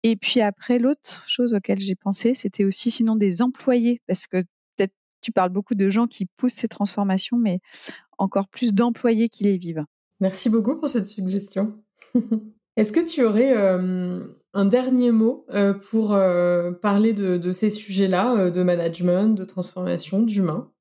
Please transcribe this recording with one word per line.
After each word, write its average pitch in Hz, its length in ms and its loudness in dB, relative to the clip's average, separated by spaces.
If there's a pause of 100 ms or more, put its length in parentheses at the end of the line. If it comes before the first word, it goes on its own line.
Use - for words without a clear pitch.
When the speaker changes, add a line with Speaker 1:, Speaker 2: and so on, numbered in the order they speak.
Speaker 1:
Et 226 140 2
puis - 240 0
après, 214 380 0
l'autre - 480 -2
chose 247 260 -2
auquel 196 260 0
j'ai 196 160 -4
pensé, 214 400 0
c'était 202 300 -2
aussi 196 260 0
sinon 226 260 2
des 196 260 2
employés, 247 680 0
parce - 180 -2
que 185 120 -2 (380)
peut-être 196 180 -2 (260)
tu - 100 -10
parles 185 200 2
beaucoup 196 240 -4
de 196 160 2
gens 226 160 2
qui - 180 -6 (140)
poussent 254 160 -2
ces - 140 -6
transformations, 202 680 -2
mais 202 220 0 (580)
encore 196 320 -2
plus 233 240 -2
d'employés 233 560 2
qui - 160 -8
les 196 140 2
vivent. 165 260 -8 (360)
Speaker 2:
Merci 190 280 -2
beaucoup 226 300 0
pour 294 100 -4
cette 208 200 -4
suggestion. 196 680 -4 (400)
<laughs> - 600 -4
Est-ce 214 160 0
que 339 120 2
tu 294 200 -2
aurais, 233 300 2
euh, 185 760 -2 (260)
un 202 100 0
dernier 247 460 2
mot, 226 400 2
euh, 196 240 2
pour, 208 400 -2
euh, 175 560 2
parler 208 420 2
de, 196 240 0
de 175 160 -2
ces 214 160 0
sujets-là, 196 680 0
euh, 185 140 2
de 180 120 -2
management, 175 720 0
de 190 80 -6
transformation, 180 760 -4
d'humain ? 202 480 -2 (100)